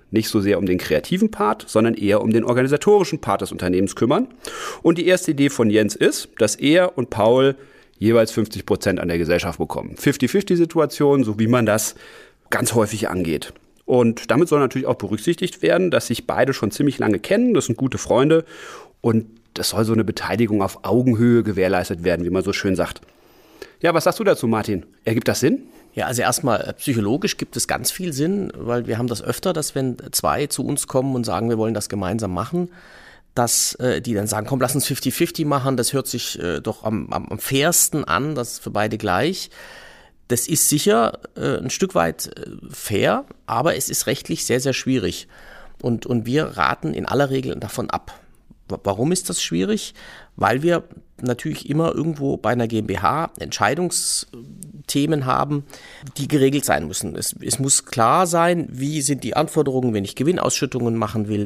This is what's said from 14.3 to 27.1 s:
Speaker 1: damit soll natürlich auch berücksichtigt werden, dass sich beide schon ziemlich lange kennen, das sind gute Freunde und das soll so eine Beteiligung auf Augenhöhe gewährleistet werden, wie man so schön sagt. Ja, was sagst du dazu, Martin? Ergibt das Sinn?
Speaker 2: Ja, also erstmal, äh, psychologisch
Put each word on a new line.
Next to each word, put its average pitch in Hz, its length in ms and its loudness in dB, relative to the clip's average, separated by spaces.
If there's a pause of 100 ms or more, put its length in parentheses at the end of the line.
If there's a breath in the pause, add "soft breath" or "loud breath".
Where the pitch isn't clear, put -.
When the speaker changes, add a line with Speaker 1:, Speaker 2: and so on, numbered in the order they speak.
Speaker 1:
damit 156 180 2
soll 147 100 4
natürlich 131 280 0
auch 123 80 2
berücksichtigt 135 640 -2
werden, 175 300 2
dass 120 160 0
sich - 180 -4
beide 127 280 2
schon 107 180 -2
ziemlich 147 260 0
lange 107 220 2
kennen, 233 340 2
das 143 120 2
sind 117 120 -2
gute 127 220 -2
Freunde 151 440 4 (580 loud breath)
und 113 260 2 (260)
das - 160 -4
soll 110 160 0
so 110 80 0
eine 110 100 4
Beteiligung 101 600 0
auf - 200 -4
Augenhöhe 117 600 4
gewährleistet 92 600 0
werden, 87 220 2
wie 85 60 -2
man 92 120 2
so 98 80 0
schön 95 240 0
sagt. 85 260 -2 (800 loud breath)
Ja, 165 120 4
was 160 120 2
sagst 175 140 2
du 226 40 -4
dazu, 160 240 2
Martin? 107 400 -2 (160)
Ergibt 113 240 0
das 110 120 0
Sinn? 208 260 2 (280 loud breath)
Speaker 2:
Ja, 95 140 -4
also 120 160 -2
erstmal, 117 380 0
äh, - 120 -6
psychologisch 120 640 -2